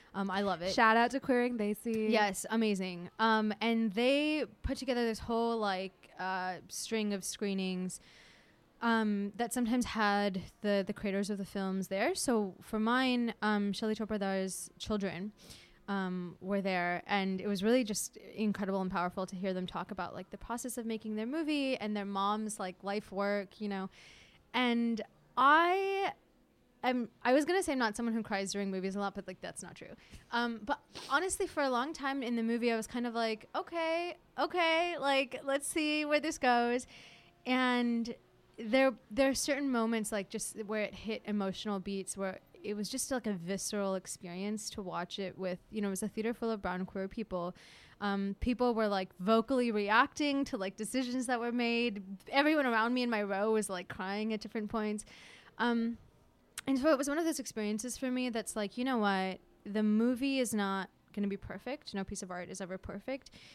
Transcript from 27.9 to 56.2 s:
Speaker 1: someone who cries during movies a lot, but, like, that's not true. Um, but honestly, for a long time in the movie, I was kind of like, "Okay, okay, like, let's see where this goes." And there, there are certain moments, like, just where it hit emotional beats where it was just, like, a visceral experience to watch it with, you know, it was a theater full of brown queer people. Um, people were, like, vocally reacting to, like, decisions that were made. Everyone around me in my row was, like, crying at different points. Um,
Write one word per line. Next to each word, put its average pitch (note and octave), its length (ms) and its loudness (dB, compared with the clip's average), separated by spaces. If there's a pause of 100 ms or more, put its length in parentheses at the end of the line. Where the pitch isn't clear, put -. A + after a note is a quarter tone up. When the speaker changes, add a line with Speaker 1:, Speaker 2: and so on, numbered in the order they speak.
Speaker 1:
someone A#3 180 -2
who A3+ 80 0
cries G3 300 -2
during G3+ 180 -2
movies F#3+ 260 -2
a - 20 -4
lot, G3 160 -4
but, G3+ 140 -10
like, F#3 120 -12
that's E3+ 220 -10
not E3+ 140 -16
true. - 180 -16 (380)
Um, A#3 320 -2
but C#4 160 -4 (280)
honestly, F4 380 0
for D#4 160 -2
a C4+ 80 2
long B3+ 220 0
time C#4 300 -4
in A#3+ 120 -2
the A#3 80 0
movie, A#3 300 0
I A3+ 40 2
was A3 120 -4
kind A#3+ 180 -4
of A#3 80 -6
like, A3 400 -2
"Okay, E4 600 -2 (240)
okay, E4+ 580 2
like, C4+ 460 0
let's C#4 240 0
see D4+ 360 0
where D4 140 4
this D4 180 -2
goes." A#3+ 520 2 (580)
And B3 680 2 (460)
there, C4 340 4 (200)
there C4+ 160 4
are C4+ 60 2
certain C#4 360 0
moments, A3+ 400 2
like, G#3 200 -4
just - 260 -6 (100)
where G#3+ 160 -2
it G3 120 -4
hit G3+ 320 -8
emotional G3+ 520 -2
beats F#3+ 380 -6
where G3 240 -4 (220)
it G#3 120 -4
was G#3 140 -4
just, - 240 -6
like, B3 160 -2
a G#3 40 0
visceral F#3+ 600 -2
experience F#3+ 760 -6
to G#3+ 120 -8
watch F3 380 -6
it F#3+ 180 -6
with, F3+ 220 -4 (100)
you G#3+ 100 -4
know, G3+ 60 0
it G3 40 -2
was F#3+ 120 -4
a G#3+ 60 0
theater A3 260 -2
full A3+ 160 -2
of G#3+ 100 -2
brown F3+ 240 -4
queer F#3+ 220 -6
people. F#3 480 -6 (460)
Um, G3 400 -2
people B3 340 2
were, A3 140 2
like, F#3+ 220 -2 (100)
vocally A3+ 500 4
reacting C4 760 4
to, - 100 -6
like, G3 200 -4
decisions B3 500 -2
that B3 120 0
were A#3+ 140 -2
made. A#3 500 0 (300)
Everyone C#4+ 340 6
around A#3 260 2
me B3+ 120 2
in A#3+ 60 0
my G#3 120 2
row G3+ 300 2
was, G#3+ 180 2
like, F3+ 180 -6
crying G#3 440 -4
at G#3+ 80 -2
different G#3+ 280 -6
points. G#3+ 360 -4 (540)
Um, A#3 380 0 (680)